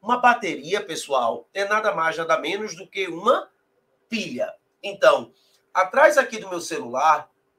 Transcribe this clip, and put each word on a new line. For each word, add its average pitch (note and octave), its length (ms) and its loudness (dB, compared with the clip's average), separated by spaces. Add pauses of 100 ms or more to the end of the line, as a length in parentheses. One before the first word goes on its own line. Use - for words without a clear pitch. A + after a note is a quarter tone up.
Uma A#3+ 140 0
bateria, G3 640 0
pessoal, B2+ 680 -2
é G3 100 -2
nada G#3 320 0
mais, E3 220 -2
nada E3 200 0
menos F3+ 380 -6
do F3+ 100 -16
que F#3+ 220 -6
uma G#3 420 0 (600)
pilha. E3 440 -6 (300)
Então, D#3 480 2 (420)
atrás C#4 440 4
aqui A3+ 220 -2
do G3 100 -14
meu F3 100 -6
celular C3+ 720 0 (280)